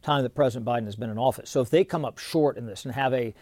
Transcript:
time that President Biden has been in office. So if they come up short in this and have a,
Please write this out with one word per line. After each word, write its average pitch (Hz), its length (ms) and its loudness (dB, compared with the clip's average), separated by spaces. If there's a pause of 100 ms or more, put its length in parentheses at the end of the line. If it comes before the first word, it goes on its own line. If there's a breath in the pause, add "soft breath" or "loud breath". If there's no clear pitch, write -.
time 143 220 0
that 123 100 -4
President 123 320 0
Biden 120 200 0
has 104 100 -8
been 113 140 -6
in 107 80 -6
office. 123 320 0
So 143 100 2
if 123 100 0
they 170 140 6
come 160 220 -2
up 117 120 -8
short 147 400 0
in 120 80 -10
this 104 200 -12
and 127 100 -8
have 131 180 2
a, 120 280 0